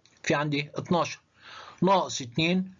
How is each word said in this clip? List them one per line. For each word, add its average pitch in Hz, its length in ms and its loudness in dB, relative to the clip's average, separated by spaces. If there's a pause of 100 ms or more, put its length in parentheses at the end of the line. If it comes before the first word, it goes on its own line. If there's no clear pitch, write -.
(240)
في 160 120 0
عندي 143 400 -2
اتناشر. 160 440 0 (640)
ناقص 180 400 2
اتنين 165 580 0